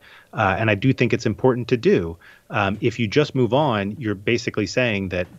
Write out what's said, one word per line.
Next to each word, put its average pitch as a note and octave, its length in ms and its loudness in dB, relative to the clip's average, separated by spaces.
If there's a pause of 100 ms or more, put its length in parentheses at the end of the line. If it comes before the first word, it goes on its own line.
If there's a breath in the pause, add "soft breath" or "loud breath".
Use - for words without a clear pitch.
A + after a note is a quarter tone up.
(340 loud breath)
Uh, F#2+ 240 0
and A2 120 0
I G#2 40 4
do B2 180 2
think B2 200 2
it's A#2+ 140 -2
important A#2+ 420 0
to B2+ 80 2
do. A2 400 0 (340 loud breath)
Um, G#2 300 0
if A#2 180 -2
you A#2 100 -2
just C#3+ 260 2
move A#2+ 200 2
on, G#2+ 440 0
you're G#2+ 160 -4
basically G#2+ 520 -2
saying G#2 420 0
that, F2+ 180 -4 (120)